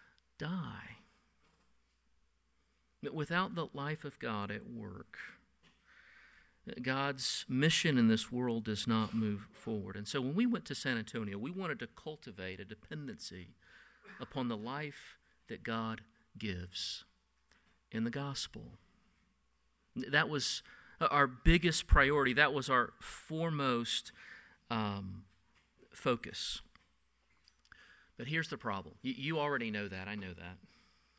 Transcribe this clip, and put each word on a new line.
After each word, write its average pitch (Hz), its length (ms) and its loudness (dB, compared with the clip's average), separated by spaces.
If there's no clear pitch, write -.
die. 151 600 -6
Without 170 440 -2
the 160 180 -2
life 147 320 -4
of - 120 -10
God 107 320 -2
at 104 200 -6
work, 107 480 -12
God's 131 680 0
mission 147 480 4
in 117 100 8
this 110 240 4
world 120 320 0
does 107 240 -2
not 110 260 2
move 107 380 -2
forward. 101 460 -6
And 104 100 -8
so 139 140 -2
when 135 140 -2
we 233 100 4
went 226 220 0
to 143 80 -6
San 127 220 0
Antonio, 107 400 -6
we 123 140 -6
wanted 175 280 -6
to 120 80 -8
cultivate 98 600 -10
a - 20 -12
dependency 107 840 -12
upon 131 260 -4
the 117 80 -2
life 143 640 -8
that 95 140 -10
God 113 380 -4
gives 92 680 -6
in 113 140 -2
the 120 40 -2
gospel. 139 520 -6
That 139 340 2
was - 340 0
our 143 260 6
biggest 160 600 6
priority. 139 440 8
That 139 220 6
was 139 160 0
our 127 320 6
foremost, 143 1120 0
um, 98 520 -2
focus. - 720 -2
But 123 100 -8
here's 160 200 0
the 139 100 -6
problem. 98 460 -4
Y-, 127 140 -4
you 151 220 -2
already 139 300 0
know 104 200 -4
that. 95 180 -8
I 104 80 -6
know 95 180 -8
that. 87 240 -14